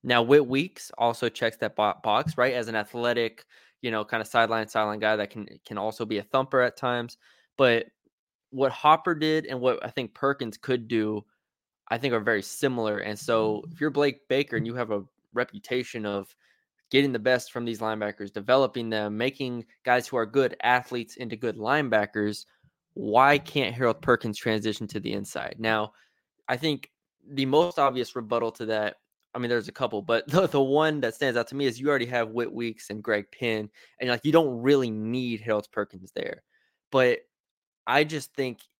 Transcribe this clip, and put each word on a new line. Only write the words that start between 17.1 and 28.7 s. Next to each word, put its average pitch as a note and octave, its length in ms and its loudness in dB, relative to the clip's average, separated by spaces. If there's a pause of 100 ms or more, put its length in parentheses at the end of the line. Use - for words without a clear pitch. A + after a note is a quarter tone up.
the A#2 80 -2
best B2 320 2
from A#2+ 140 -6
these A2+ 140 -4
linebackers, G#2+ 540 -6
developing A#2+ 560 2
them, G#2+ 280 -2
making B2 480 -4 (180)
guys B2 240 2
who C3 100 -4
are A2+ 80 0
good B2+ 380 2
athletes B2 540 0
into A#2 180 -8
good G#2+ 220 -4
linebackers, G#2+ 880 0 (500)
why C3 420 4
can't C3+ 380 -2
Harold A#2+ 260 0
Perkins A#2 360 2
transition A2 500 -2
to G#2+ 120 -8
the G#2+ 140 -6
inside? - 460 -8
Now, A2 340 -2 (540)
I B2 100 -2
think C#3+ 320 -4 (440)
the C3+ 120 -2
most D#3+ 320 4
obvious B2+ 380 0
rebuttal A#2 380 -2
to A2+ 120 -10
that, G#2+ 300 -2 (400)